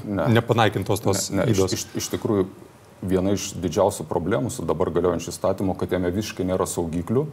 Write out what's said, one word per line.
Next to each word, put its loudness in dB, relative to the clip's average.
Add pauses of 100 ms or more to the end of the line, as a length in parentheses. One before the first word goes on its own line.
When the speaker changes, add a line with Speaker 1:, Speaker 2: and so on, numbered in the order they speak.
Speaker 1:
Ne. 0 (140)
Speaker 2:
nepanaikintos 2
tos 0
Speaker 1:
Ne, 2
ne, 4
iš, 2
Speaker 2:
ydos. 2
Speaker 1:
iš, -4 (100)
iš -4
tikrųjų, 0 (560)
viena 2
iš -2
didžiausių 0
problemų 0
su -8
dabar 0
galiojančiu 0
įstatymu, -2
kad -4
jame 0
visiškai -4
nėra 0
saugiklių -2